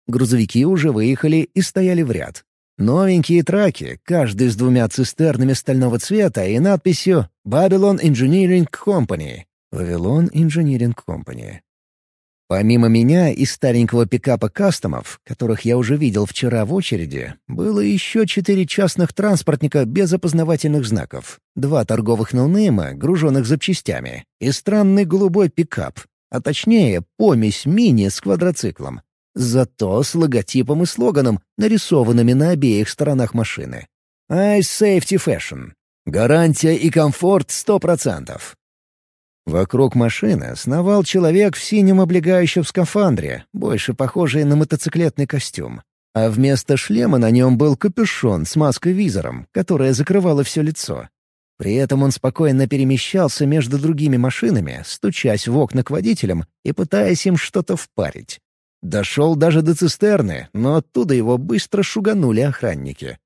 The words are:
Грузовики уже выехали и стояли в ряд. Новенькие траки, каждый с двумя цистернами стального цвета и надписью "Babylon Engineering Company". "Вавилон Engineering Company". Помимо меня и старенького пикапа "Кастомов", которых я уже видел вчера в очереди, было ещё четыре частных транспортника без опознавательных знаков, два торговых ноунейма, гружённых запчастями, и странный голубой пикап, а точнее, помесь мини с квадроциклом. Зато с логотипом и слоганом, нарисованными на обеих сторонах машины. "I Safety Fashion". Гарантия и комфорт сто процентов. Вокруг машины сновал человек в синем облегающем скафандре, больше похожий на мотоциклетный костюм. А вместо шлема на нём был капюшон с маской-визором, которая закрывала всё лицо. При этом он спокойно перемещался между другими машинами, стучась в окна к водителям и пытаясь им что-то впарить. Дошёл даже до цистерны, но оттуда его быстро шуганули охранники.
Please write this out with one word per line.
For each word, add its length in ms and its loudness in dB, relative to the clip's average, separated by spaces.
Грузовики 580 2
уже 260 2
выехали 640 0
и 80 2
стояли 400 0
в 100 -2
ряд. 320 -8
Новенькие 680 4
траки, 600 -2
каждый 460 0
с 60 -2
двумя 340 2
цистернами 640 0
стального 460 0
цвета 460 0
и 140 0
надписью 720 0
"Babylon 540 2
Engineering 680 2
Company". 720 -4
"Вавилон 560 -2
Engineering 680 0
Company". 520 -12
Помимо 400 4
меня 420 4
и 140 -2
старенького 600 0
пикапа 420 -2
"Кастомов", 800 -4
которых 400 -6
я 120 2
уже 200 0
видел 280 0
вчера 380 -4
в 100 -4
очереди, 600 -6
было 360 -2
ещё 420 0
четыре 420 0
частных 460 0
транспортника 720 0
без 300 0
опознавательных 720 0
знаков, 560 -6
два 260 0
торговых 480 0
ноунейма, 640 0
гружённых 520 0
запчастями, 800 -4
и 120 -2
странный 520 2
голубой 460 2
пикап, 500 -4
а 100 -6
точнее, 640 2
помесь 480 2
мини 420 4
с 140 -6
квадроциклом. 800 -4
Зато 680 0
с 140 -4
логотипом 680 0
и 20 2
слоганом, 560 0
нарисованными 720 2
на 200 2
обеих 360 2
сторонах 460 -2
машины. 540 -8
"I 320 2
Safety 560 0
Fashion". 560 -6
Гарантия 720 2
и 140 0
комфорт 600 0
сто 260 0
процентов. 800 -4
Вокруг 480 0
машины 640 0
сновал 480 0
человек 500 2
в 80 -10
синем 380 4
облегающем 640 2
скафандре, 880 -2
больше 400 -4
похожий 500 -2
на 140 2
мотоциклетный 680 -2
костюм. 580 -8
А 160 2
вместо 460 0
шлема 420 0
на 140 4
нём 260 4
был 200 2
капюшон 680 -2
с 120 -6
маской-визором, 960 -2
которая 400 0
закрывала 500 0
всё 200 -4
лицо. 440 -8
При 180 -4
этом 280 0
он 80 2
спокойно 560 0
перемещался 800 0
между 340 0
другими 380 0
машинами, 680 -2
стучась 640 -2
в 100 0
окна 240 0
к 100 -8
водителям 520 -2
и 80 -2
пытаясь 520 0
им 120 2
что-то 400 -4
впарить. 640 -10
Дошёл 560 0
даже 240 4
до 140 0
цистерны, 760 -2
но 240 -2
оттуда 380 -2
его 240 2
быстро 460 -2
шуганули 580 0
охранники. 840 -6